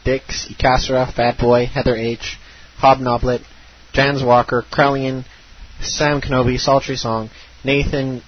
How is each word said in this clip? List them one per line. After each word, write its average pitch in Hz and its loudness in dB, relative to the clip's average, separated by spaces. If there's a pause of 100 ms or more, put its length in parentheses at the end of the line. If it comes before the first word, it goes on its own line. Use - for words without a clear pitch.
Dix, - -4
Ikasura, 127 0
Fat 120 0
Boy, 120 4
Heather 123 -2
H, 117 -6 (420)
Hobnoblet, 127 2 (520)
Jans 139 0
Walker, 120 4
Krellian, 135 0 (560)
Sam 147 -2
Kenobi, 127 0
Sultry 135 0
Song, 113 -4 (340)
Nathan, 135 -2